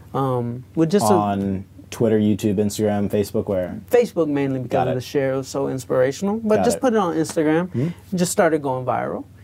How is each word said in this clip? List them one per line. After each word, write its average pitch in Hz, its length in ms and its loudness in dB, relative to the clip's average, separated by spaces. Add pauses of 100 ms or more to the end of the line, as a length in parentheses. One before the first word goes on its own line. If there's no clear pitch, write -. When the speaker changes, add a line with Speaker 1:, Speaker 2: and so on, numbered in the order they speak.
(140)
Speaker 1:
Um, 127 500 -2 (100)
with 160 160 2
just 202 200 2
a 101 40 6
Speaker 2:
On 98 500 0 (260)
Twitter, 110 280 2
YouTube, 104 380 2
Instagram, 104 540 0
Facebook, 104 380 -2
where? 92 320 -2 (100)
Speaker 1:
Facebook - 380 2
mainly 139 320 -2
because 117 120 -8
Speaker 2:
Got - 160 0
Speaker 1:
of - 40 -2
Speaker 2:
it. - 40 -2
Speaker 1:
the 127 60 -4
share. 135 320 -2
It - 20 -2
was 135 120 -6
so 139 200 -4
inspirational. 139 760 0
But 214 140 2
Speaker 2:
Got 196 80 2
Speaker 1:
just 240 140 2
Speaker 2:
it. - 20 -8
Speaker 1:
put 254 140 2
it 220 40 4
on 175 180 0
Instagram. 160 540 0
Speaker 2:
Hmm? 131 180 -2 (240)
Speaker 1:
It 196 40 -2
just 175 160 0
started 165 300 2
going 127 240 -2
viral. 127 380 -4 (200)